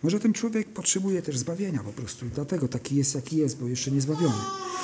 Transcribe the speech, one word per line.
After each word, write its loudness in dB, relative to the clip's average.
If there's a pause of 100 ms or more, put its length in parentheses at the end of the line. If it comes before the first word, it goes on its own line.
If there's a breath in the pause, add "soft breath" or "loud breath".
Może 4
ten 4
człowiek 0
potrzebuje 0
też -2
zbawienia -2
po -8
prostu -8
i -4
dlatego 0
taki -2
jest, 4
jaki -4
jest, 2
bo -4
jeszcze -2
nie 4
zbawiony. 2 (440)